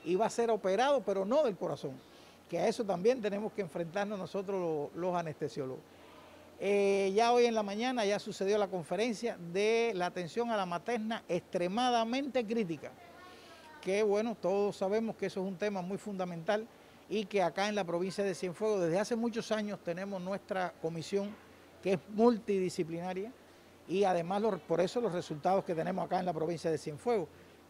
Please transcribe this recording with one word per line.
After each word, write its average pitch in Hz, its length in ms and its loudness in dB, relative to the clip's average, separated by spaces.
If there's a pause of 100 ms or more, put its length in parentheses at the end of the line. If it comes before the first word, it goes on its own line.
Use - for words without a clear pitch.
y 175 120 0
va 214 100 2
a - 40 0
ser 233 200 0
operado, 220 520 2
pero 196 220 0
no 269 180 2
del 208 140 0
corazón, 156 360 -4 (540)
que 170 120 -4
a 185 100 2
eso 226 160 0
también 202 380 2
tenemos 202 320 -2
que 202 80 -4
enfrentarnos 190 560 -4
nosotros 190 420 -4
lo-, 160 400 -2
los 180 160 0
anestesiólogos. 147 680 -4 (800)
Eh, 196 540 4
ya 233 180 6
hoy 240 140 8
en 233 80 2
la 214 80 2
mañana 220 420 0
ya 202 140 2
sucedió 202 400 0
la 202 100 2
conferencia 190 720 -2 (120)
de 226 440 2
la 180 120 0
atención 185 440 -4
a 214 80 2
la 190 80 0
materna 220 600 -4
extremadamente 226 1200 0
crítica, 170 460 -2 (880)
que 196 220 0
bueno, 214 360 2
todos 196 380 2
sabemos 214 400 0
que 196 100 -4
eso 190 140 -4
es 185 80 -2
un 190 80 -6
tema 202 240 -2
muy 185 160 -4
fundamental 185 720 -2 (400)
y 214 160 0
que 190 180 2
acá 190 240 2
en 214 80 0
la 202 100 0
provincia 175 380 -2
de 196 120 0
Cienfuegos 196 480 0
desde 170 160 2
hace 214 180 0
muchos 226 360 -2
años 208 300 -2
tenemos 185 380 -6
nuestra 185 640 -4
comisión 196 520 -2 (480)
que 190 120 2
es - 40 0 (120)
multidisciplinaria 190 1200 0 (560)
y 196 160 2
además 180 360 2
los, 208 200 0
por 165 200 0
eso 190 200 2
los 202 120 0
resultados 180 520 0
que 180 100 -2
tenemos 170 320 -2
acá 185 140 0
en 180 40 -4
la 175 80 0
provincia 160 380 -2
de 151 80 2
Cienfuegos, 165 500 -2 (420)